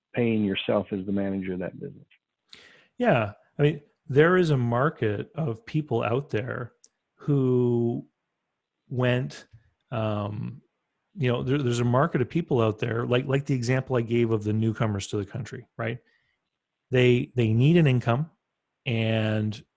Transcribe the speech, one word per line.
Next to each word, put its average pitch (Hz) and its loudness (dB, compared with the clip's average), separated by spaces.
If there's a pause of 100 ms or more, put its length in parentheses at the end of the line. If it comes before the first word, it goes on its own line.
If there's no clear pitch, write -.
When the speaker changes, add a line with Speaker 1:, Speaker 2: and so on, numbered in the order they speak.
(140)
Speaker 1:
paying 113 0
yourself 101 -2
as 95 -6
the 101 -4
manager 98 -4
of 90 -6
that - -8
business. - -14 (920)
Speaker 2:
Yeah. 123 2 (260)
I 147 2
mean, 151 2 (280)
there 156 6
is 175 2
a 143 4
market 120 0
of 147 -6
people 127 -2
out 123 -2
there 120 -6 (420)
who 123 2 (840)
went, 127 -2 (440)
um, 107 -4 (560)
you 127 0
know, 131 -2
there, 135 0
there's 120 0
a 123 0
market 127 2
of 120 0
people 160 0
out 110 0
there, 117 -4
like, 123 2
like 143 -2
the 143 0
example 131 -2
I 120 2
gave 117 0
of 107 0
the 107 -2
newcomers 110 -2
to 107 -6
the 101 -4
country, - -12 (120)
right? 117 -6 (920)
They, 123 4
they 113 2
need 139 4
an 160 6
income, 127 0 (540)
and 110 -2 (140)